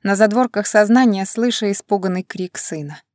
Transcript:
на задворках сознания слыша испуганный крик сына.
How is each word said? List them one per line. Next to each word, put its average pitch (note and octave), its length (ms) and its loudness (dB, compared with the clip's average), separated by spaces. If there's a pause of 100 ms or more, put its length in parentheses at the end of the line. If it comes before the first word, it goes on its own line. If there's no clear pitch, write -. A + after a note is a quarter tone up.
на G3 100 0
задворках G#3 540 2
сознания G#3 580 4
слыша A3+ 460 -2
испуганный F#3+ 500 -4
крик F3+ 340 -10
сына. D3+ 460 -12 (120)